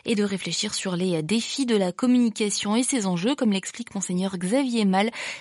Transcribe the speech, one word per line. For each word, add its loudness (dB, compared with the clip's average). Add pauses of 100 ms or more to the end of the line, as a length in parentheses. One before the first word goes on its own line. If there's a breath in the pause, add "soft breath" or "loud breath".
et 0
de 2
réfléchir -4
sur -4
les 0
défis -2
de 2
la 2
communication 2
et 2
ses 0
enjeux, 0
comme 2
l'explique -6
monseigneur -2
Xavier 0
Mal, 4 (280 loud breath)